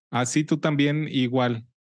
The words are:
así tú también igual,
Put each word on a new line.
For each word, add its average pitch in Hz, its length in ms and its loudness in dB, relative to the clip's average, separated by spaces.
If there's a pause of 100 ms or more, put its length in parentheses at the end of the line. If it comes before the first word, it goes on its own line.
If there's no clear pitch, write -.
(120)
así 123 320 0
tú 156 160 0
también 147 500 0
igual, 123 560 0 (160)